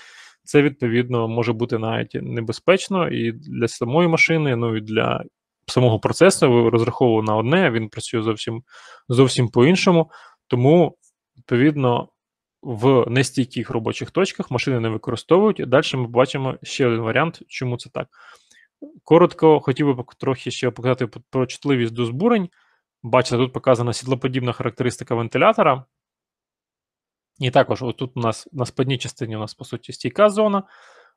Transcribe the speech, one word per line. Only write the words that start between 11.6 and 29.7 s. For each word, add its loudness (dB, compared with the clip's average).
в 2
нестійких -2
робочих -6
точках -4
машини -2
не -2
використовують. 0
І -4
далі 2
ми -4
бачимо -2
ще -2
один 0
варіант, -2
чому -6
це -16
так. -10
Коротко 4
хотів -2
би 2
пок-, -10
трохи -6
ще -4
показати -2
п-, -14
про -2
чутливість -2
до -4
збурень. 0
Бачите, 0
тут 0
показана 0
сідлоподібна -4
характеристика -4
вентилятора. 2
І -2
також 2
отут -8
у -8
нас -4
на -4
спадній -2
частині -10
у -8
нас, -10
по -18
суті, -14